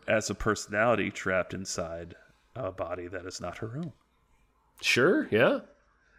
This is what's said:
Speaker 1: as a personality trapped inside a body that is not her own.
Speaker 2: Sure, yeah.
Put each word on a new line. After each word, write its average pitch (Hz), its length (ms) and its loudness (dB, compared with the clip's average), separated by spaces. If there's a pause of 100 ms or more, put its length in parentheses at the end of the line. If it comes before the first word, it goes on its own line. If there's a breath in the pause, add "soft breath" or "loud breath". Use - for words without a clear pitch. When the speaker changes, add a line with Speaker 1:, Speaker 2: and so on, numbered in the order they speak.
Speaker 1:
as 110 220 2
a 101 60 -4
personality 104 760 2
trapped 95 420 -2
inside 85 600 -8 (400)
a 101 160 -6
body 90 360 -6
that 90 180 -8
is 92 140 -10
not 87 200 -8
her 110 180 -8
own. 165 160 -8 (880)
Speaker 2:
Sure, 202 500 4
yeah. 180 280 6 (600 soft breath)